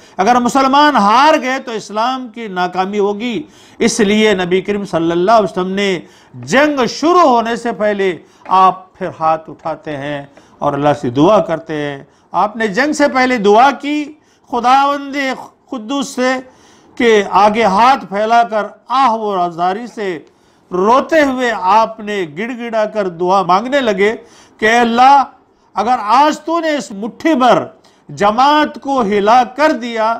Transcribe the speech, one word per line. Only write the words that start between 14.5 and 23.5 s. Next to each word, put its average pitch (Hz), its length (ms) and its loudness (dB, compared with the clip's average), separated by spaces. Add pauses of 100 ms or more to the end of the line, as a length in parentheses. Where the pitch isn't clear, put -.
खुदावंद 269 640 0 (560)
कुद्दूस 254 460 -6
से 254 220 0 (580)
कि 220 260 4
आगे 202 420 2
हाथ 220 420 2
फैलाकर 214 640 0 (220)
आह 254 240 2
व 220 220 -4
आज़ारी 180 520 -2
से 208 240 -6 (580)
रोते 233 520 0
हुए 254 280 -2
आपने 208 800 0
गिड़गिड़ा 226 580 -6
कर 202 240 -4
दुआ 180 340 0
मांगने 226 360 0